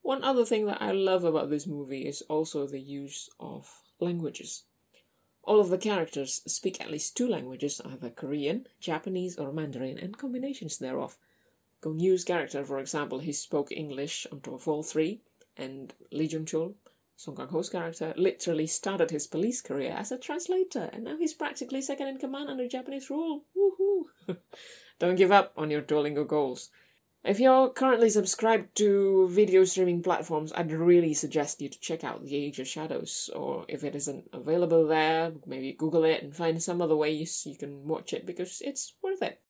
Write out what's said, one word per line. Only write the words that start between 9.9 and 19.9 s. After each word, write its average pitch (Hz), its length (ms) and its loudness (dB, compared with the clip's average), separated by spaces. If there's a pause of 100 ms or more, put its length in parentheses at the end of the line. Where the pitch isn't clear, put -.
and 190 200 -10
combinations 254 600 -8
thereof. - 400 -6 (640)
Gong 156 180 -4
Yu's 180 240 4
character, 147 400 -2
for 135 160 -6
example, 135 400 -6
he 147 140 -6
spoke - 360 -2
English 143 640 -8
on 143 80 -14
top - 140 -12
of 127 160 -8
all 151 140 -2
three, 160 360 0 (380)
and 135 360 -12 (180)
Lee 156 160 -2
Jung-chul, 160 480 -4 (420)
Song 143 180 -14
Kang-ho's 135 340 -4
character, 165 460 -6
literally 165 520 2
started 180 440 0
his 147 160 -4
police 214 340 0
career 135 300 -4